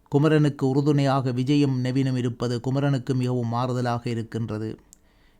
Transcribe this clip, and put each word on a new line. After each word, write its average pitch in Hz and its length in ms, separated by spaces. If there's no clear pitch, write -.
குமரனுக்கு 147 540
உறுதுணையாக 139 680
விஜயும் 135 460
நெவினும் 127 400
இருப்பது 120 440
குமரனுக்கு 135 540
மிகவும் 123 380
ஆறுதலாக 123 540
இருக்கின்றது. 110 720